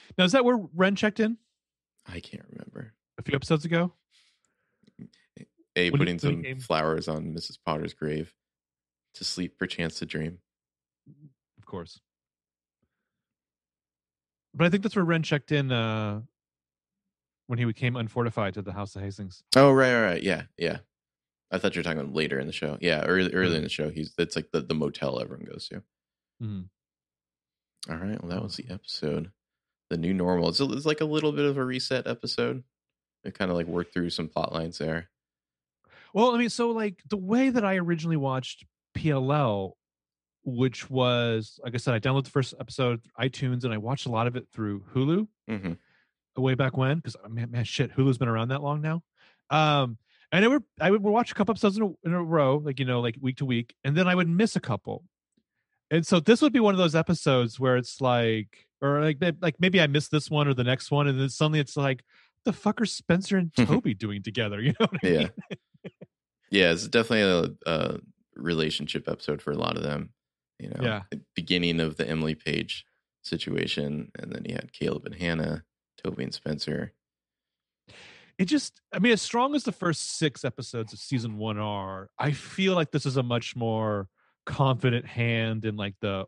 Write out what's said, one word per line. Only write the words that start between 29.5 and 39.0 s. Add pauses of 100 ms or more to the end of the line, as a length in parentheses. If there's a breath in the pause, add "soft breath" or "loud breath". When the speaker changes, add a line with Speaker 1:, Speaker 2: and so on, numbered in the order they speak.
Speaker 2:
The
new
normal.
It's,
it's
like
a
little
bit
of
a
reset
episode. (600)
It
kinda,
like,
worked
through
some
plot
lines
there. (1040 soft breath)
Speaker 1:
Well,
I
mean,
so,
like,
the
way
that
I
originally
watched (280)
P